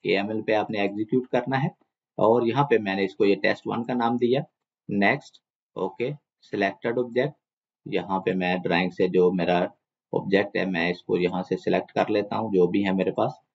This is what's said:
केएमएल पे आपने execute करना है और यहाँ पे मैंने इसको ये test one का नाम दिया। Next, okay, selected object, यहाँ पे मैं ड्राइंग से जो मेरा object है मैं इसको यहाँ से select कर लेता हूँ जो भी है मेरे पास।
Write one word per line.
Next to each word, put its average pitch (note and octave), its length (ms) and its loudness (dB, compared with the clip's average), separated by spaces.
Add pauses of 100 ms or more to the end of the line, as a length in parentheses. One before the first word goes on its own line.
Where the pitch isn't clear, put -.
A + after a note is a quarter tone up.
केएमएल G2+ 380 0
पे A2 140 0
आपने G#2 260 -2
execute G#2+ 480 -2
करना B2+ 280 -2
है D3 120 0 (480)
और A2+ 300 4
यहाँ B2+ 180 2
पे A#2+ 140 2
मैंने G2 260 -2
इसको G2+ 200 0
ये G2+ 120 6
test G2+ 300 -2
one A2+ 160 -4
का B2+ 100 -4
नाम A#2+ 240 0
दिया। B2 260 2 (460)
Next, G#2 520 0 (340)
okay, A#2 380 -4 (300)
selected G#2 540 -2
object, B2 380 -2 (500)
यहाँ F#2+ 340 -4
पे F#2 160 0
मैं F2+ 260 0
ड्राइंग F2+ 300 0
से F#2+ 180 0
जो F2+ 240 4
मेरा F2 260 0 (540)
object F#2+ 440 0
है F#2 100 -2
मैं F2 240 -2
इसको - 260 -4
यहाँ F2+ 260 -2
से F#2 140 -4
select F#2 340 -2
कर G2 180 -2
लेता G#2 260 -2
हूँ A2 180 -4
जो F2+ 140 4
भी G2+ 160 0
है F#2+ 120 0
मेरे F#2 180 0
पास। B2 260 -2 (140)